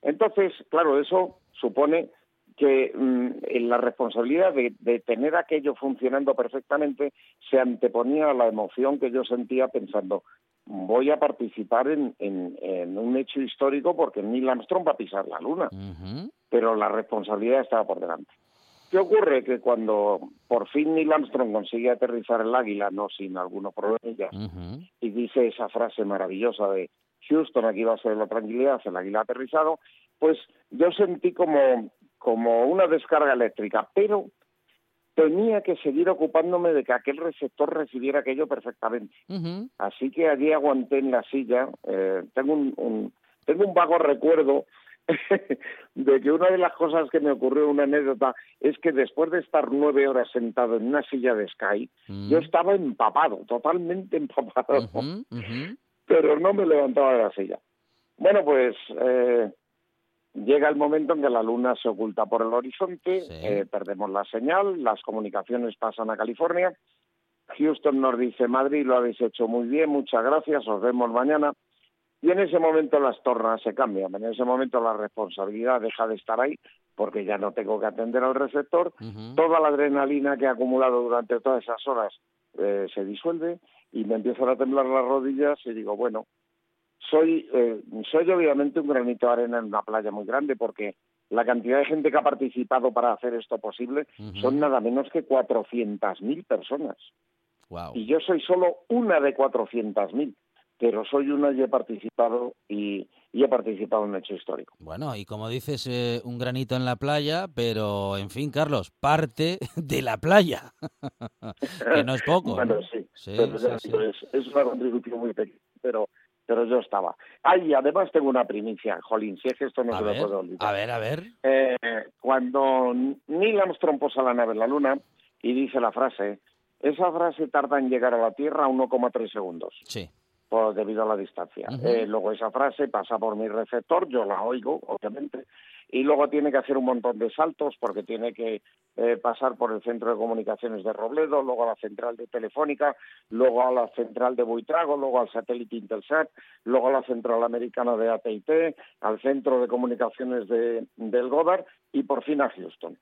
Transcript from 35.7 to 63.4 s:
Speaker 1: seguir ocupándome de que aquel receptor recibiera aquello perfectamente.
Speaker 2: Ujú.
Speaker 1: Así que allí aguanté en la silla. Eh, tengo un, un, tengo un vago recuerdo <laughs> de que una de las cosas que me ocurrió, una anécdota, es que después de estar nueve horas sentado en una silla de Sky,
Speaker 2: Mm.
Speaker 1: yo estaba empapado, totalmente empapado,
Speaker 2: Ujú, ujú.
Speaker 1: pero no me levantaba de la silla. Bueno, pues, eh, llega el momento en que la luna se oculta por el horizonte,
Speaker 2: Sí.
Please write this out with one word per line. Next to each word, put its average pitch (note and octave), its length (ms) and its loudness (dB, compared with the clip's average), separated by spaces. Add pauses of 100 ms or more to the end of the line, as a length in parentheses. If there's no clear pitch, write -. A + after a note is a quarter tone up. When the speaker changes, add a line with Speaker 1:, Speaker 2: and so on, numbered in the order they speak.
Speaker 1:
seguir D#3 320 0
ocupándome E3+ 640 2
de C#3 120 2
que - 80 0
aquel C#3 260 -2
receptor D3 560 -4
recibiera C#3 460 -2
aquello C3+ 260 -2
perfectamente. A#2 680 -6 (140)
Speaker 2:
Ujú. F#3 400 -8 (100)
Speaker 1:
Así B2+ 320 -6
que D#3+ 180 0
allí D3 240 2
aguanté C#3 460 2
en C3+ 120 0
la B2 140 2
silla. B2+ 440 0 (180)
Eh, F#2+ 360 0 (120)
tengo C3+ 200 0
un, C#3+ 220 0
un, G#2+ 360 -4 (320)
tengo F3 220 2
un F#3+ 80 -4
vago E3+ 240 4
recuerdo C#3+ 680 4 (420)
<laughs> - 880 -2
de C3+ 260 4
que C#3 120 2
una E3 180 4
de F#3 80 4
las F3 140 2
cosas D#3+ 380 0
que E3 100 2
me D3 100 2
ocurrió, C3+ 380 2
una C#3+ 140 4
anécdota, C3+ 520 2 (260)
es D3 180 2
que E3+ 140 0
después C#3+ 380 0
de F3 100 0
estar - 300 0
nueve C#3 380 4
horas B2+ 240 2
sentado A#2 440 0
en A2+ 120 -2
una C#3+ 140 0
silla B2 320 0
de G#2 140 -2
Sky, G#2 420 -4 (180)
Speaker 2:
Mm. G2+ 220 -6
Speaker 1:
yo D#3 80 6
estaba E3+ 360 2
empapado, B2 720 0
totalmente F3 680 -2
empapado, C3 640 -2 (160)
Speaker 2:
Ujú, D#3+ 360 -6
ujú. A#2+ 460 -10 (300)
Speaker 1:
pero D3+ 340 4
no F#3+ 140 2
me G3+ 120 2
levantaba C#3 460 4
de A#2 120 4
la G2 80 0
silla. F2+ 260 -6 (580)
Bueno, F#3+ 280 4
pues, C3 300 4 (260)
eh, B2 500 4 (840)
llega C#3+ 340 4
el D3 80 0
momento D3 380 0
en D3+ 80 -2
que C#3 80 2
la A#2 120 2
luna A#2+ 380 0
se - 80 -2
oculta G#2+ 380 -2
por A2+ 160 0
el A2+ 100 -2
horizonte, F3+ 680 -2
Speaker 2:
Sí. C#3 200 -14